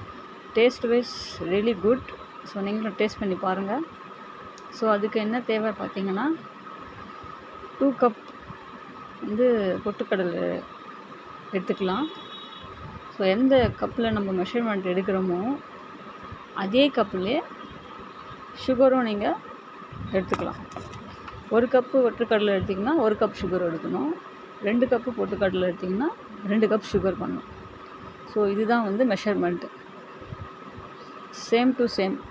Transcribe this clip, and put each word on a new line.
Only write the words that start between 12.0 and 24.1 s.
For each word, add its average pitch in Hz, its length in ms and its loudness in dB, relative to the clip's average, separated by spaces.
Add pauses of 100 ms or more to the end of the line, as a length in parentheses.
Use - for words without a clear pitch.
So, 202 100 2
எந்த 240 440 8 (100)
கப்பில் 226 300 0
நம்ம 196 320 2
மெஷர்மெண்ட் 208 440 0
எடுக்கிறோமோ, 190 680 2 (1000)
அதே 226 340 6
கப்புலேயே 214 520 0 (1300)
சுகரும் 262 360 8
நீங்க 220 340 0 (760)
எடுத்துக்கலாம். - 460 0 (920)
ஒரு 233 160 6
கப்பு 254 280 4
பொட்டுக்கடலை 220 600 4
எடுத்திங்கன்னா, 196 420 2
ஒரு 220 240 4
கப் 214 220 2
சுகர் 180 240 2
எடுக்கணும். 180 440 0 (520)